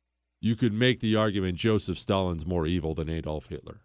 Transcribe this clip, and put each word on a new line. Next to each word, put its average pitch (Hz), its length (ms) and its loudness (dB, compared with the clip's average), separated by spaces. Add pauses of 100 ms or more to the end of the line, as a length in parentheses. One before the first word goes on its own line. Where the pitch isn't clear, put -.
(400)
you 110 160 2
could 117 160 2
make 120 280 2
the 107 160 2
argument 95 420 0
Joseph 101 400 0
Stalin's 90 480 0
more 87 200 0
evil 80 280 0
than 78 160 -4
Adolf 78 380 -6
Hitler. - 360 -12